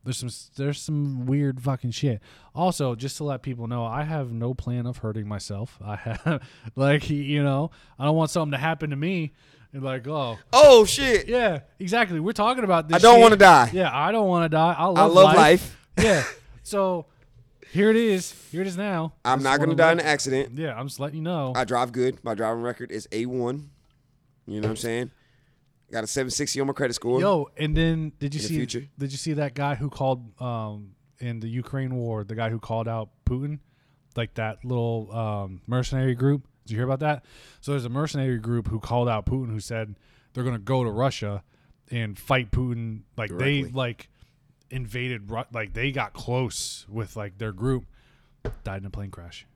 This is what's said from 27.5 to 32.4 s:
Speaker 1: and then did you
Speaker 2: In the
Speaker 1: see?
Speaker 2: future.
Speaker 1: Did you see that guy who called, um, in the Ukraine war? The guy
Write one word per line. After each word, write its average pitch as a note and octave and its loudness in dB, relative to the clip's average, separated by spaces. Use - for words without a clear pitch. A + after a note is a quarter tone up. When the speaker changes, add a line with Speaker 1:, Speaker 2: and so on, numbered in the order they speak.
Speaker 1:
and D3+ -4
then D#3+ 0
did C#3+ -6
you D#3 -6
Speaker 2:
In - -10
the G#2+ -8
Speaker 1:
see? E3 -4
Speaker 2:
future. B2 -6
Speaker 1:
Did C#3 -8
you C3+ -12
see D#3 -6
that C#3+ -4
guy C#3+ -4
who C#3+ -6
called, B2+ -6
um, G#2+ -10
in A#2 -8
the A2+ -8
Ukraine B2+ -6
war? A2+ -6
The G#2 -10
guy A2+ -4